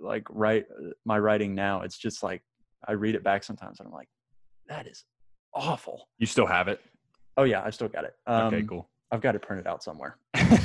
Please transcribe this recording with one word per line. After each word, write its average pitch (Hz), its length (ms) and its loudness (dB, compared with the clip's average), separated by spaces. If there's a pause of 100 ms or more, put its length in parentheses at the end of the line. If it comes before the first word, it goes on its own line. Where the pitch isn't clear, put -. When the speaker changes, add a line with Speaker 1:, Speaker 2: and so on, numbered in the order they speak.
Speaker 1:
like, 107 280 -6
write, 107 360 2 (400)
my 107 140 2
writing 104 360 2
now, 98 260 0
it's 92 160 -10
just - 260 -6
like, 92 200 -6 (440)
I 107 60 -2
read 107 220 0
it - 80 -6
back 98 200 2
sometimes - 360 -14
and 101 80 -20
I'm 92 60 -18
like, 67 160 -18 (580)
"That 123 200 -12
is - 160 -20 (500)
awful." - 540 -6 (100)
Speaker 2:
You 113 80 0
still 110 220 4
have 90 220 2
it? - 100 -4 (580)
Speaker 1:
Oh 139 60 6
yeah, 104 200 4
I 107 80 -4
still 117 180 -6
got 78 160 -6
it. - 100 -12 (120)
Speaker 2:
Okay, 113 340 2
Speaker 1:
Um, 107 60 -4
Speaker 2:
cool. 87 220 -10 (220)
Speaker 1:
I've 113 100 -2
got 117 140 2
it 95 60 -4
printed 92 260 -8
out 85 160 -6
somewhere. 76 340 -12 (100)
Speaker 2:
<laughs> - 60 -12 (320)